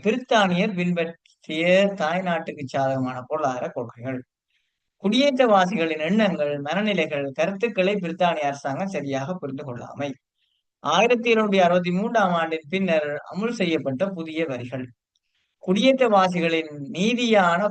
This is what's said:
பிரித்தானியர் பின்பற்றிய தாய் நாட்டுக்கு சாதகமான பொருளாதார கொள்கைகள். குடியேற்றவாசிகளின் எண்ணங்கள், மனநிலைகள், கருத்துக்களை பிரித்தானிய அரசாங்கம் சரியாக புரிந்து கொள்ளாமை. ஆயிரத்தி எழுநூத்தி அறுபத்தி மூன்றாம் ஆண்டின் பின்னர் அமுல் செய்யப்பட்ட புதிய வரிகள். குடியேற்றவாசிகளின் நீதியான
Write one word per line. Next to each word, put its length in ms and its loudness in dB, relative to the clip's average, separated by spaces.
பிரித்தானியர் 760 2
பின்பற்றிய 880 -4
தாய் 320 -2
நாட்டுக்கு 400 -6
சாதகமான 560 -2
பொருளாதார 460 -4
கொள்கைகள். 520 -8
குடியேற்றவாசிகளின் 1040 4
எண்ணங்கள், 560 2
மனநிலைகள், 680 -2
கருத்துக்களை 640 0
பிரித்தானிய 500 -2
அரசாங்கம் 480 -6
சரியாக 400 -4
புரிந்து 320 -10
கொள்ளாமை. 440 -10
ஆயிரத்தி 460 2
எழுநூத்தி 300 2
அறுபத்தி 320 4
மூன்றாம் 420 0
ஆண்டின் 340 -2
பின்னர் 380 0
அமுல் 320 -6
செய்யப்பட்ட 520 -2
புதிய 380 -6
வரிகள். 380 -8
குடியேற்றவாசிகளின் 1120 2
நீதியான 680 2